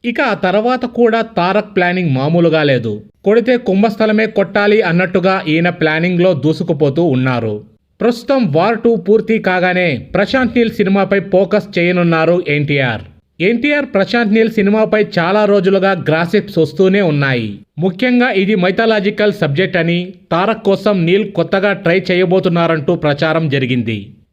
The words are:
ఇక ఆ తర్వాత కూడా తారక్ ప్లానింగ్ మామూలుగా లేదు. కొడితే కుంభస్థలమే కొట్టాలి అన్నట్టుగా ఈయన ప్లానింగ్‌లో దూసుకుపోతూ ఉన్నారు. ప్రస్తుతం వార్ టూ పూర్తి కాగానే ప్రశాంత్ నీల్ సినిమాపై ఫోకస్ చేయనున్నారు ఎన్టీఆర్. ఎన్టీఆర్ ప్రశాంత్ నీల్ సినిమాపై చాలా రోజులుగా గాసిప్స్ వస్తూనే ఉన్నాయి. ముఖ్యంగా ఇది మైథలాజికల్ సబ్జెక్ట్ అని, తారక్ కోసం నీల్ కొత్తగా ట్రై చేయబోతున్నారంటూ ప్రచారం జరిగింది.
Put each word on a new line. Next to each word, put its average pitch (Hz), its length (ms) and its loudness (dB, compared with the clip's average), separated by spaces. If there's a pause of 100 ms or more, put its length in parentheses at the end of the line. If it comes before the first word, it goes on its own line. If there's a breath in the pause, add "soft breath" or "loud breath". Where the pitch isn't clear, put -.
ఇక 240 160 -2
ఆ 240 120 0
తర్వాత 214 520 0
కూడా 233 360 0
తారక్ 208 540 -2
ప్లానింగ్ 180 340 0
మామూలుగా 156 540 2
లేదు. 113 380 -2 (240)
కొడితే 233 320 2
కుంభస్థలమే 214 680 0
కొట్టాలి 208 560 0
అన్నట్టుగా 180 680 0
ఈయన 165 220 0
ప్లానింగ్‌లో 175 640 0
దూసుకుపోతూ 151 680 0
ఉన్నారు. 127 600 -2 (380)
ప్రస్తుతం 240 500 0
వార్ 190 260 0
టూ 233 180 2
పూర్తి 214 440 0
కాగానే 180 580 0 (160)
ప్రశాంత్ 240 440 0
నీల్ 233 140 2
సినిమాపై 196 480 0
ఫోకస్ 185 600 0
చేయనున్నారు 170 680 2
ఎన్టీఆర్. 143 540 -2 (420)
ఎన్టీఆర్ 277 420 0
ప్రశాంత్ 208 480 0
నీల్ 226 180 2
సినిమాపై 214 540 2 (140)
చాలా 196 260 0
రోజులుగా 196 460 2 (180)
గాసిప్స్ 170 480 -2
వస్తూనే 185 440 2
ఉన్నాయి. 131 580 -2 (200)
ముఖ్యంగా 240 500 0
ఇది 196 260 0
మైథలాజికల్ 208 800 0
సబ్జెక్ట్ 180 440 -2
అని, 175 360 -2 (180)
తారక్ 214 320 -2
కోసం 196 420 0
నీల్ 202 260 0
కొత్తగా 190 420 -2
ట్రై 180 380 0
చేయబోతున్నారంటూ 170 840 0
ప్రచారం 156 540 -2
జరిగింది. 117 640 -4 (200)